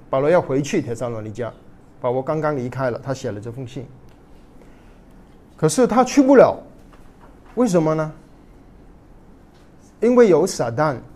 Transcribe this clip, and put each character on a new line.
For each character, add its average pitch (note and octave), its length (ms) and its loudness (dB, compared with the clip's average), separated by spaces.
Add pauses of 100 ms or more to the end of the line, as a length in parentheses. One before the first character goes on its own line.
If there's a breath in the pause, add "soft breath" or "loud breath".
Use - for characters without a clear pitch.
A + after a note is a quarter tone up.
保 C3+ 100 -2
罗 C#3+ 100 0
要 F3 120 4
回 C#3 200 -2
去 D3+ 200 -4
帖 B2 120 -6
撒 A#2+ 140 -8
罗 A2+ 140 -8
尼 G#2+ 100 -12
迦。 A2 180 -8 (520)
保 B2 100 -4
罗 C3 100 -4
刚 D#3 200 -4
刚 D3+ 160 -2
离 B2 100 -6
开 B2+ 240 -4
了， - 80 -8
他 C3 140 -8
写 A#2+ 180 -10
了 G#2 80 -10
这 A2+ 120 -14
封 C3 140 -14
信。 A#2+ 200 -14 (1700 soft breath)
可 D#3 140 0
是 A#3+ 180 2
他 B3+ 160 2
去 B3+ 180 2
不 C4+ 140 6
了， F#3 260 6 (960)
为 B3 120 0
什 F3 140 0
么 D#3 140 0
呢？ D#3 160 -4 (1900)
因 A#3+ 140 2
为 A#3+ 140 8
有 E3 160 4
撒 D3+ 240 -4
旦 C3+ 280 -2 (180)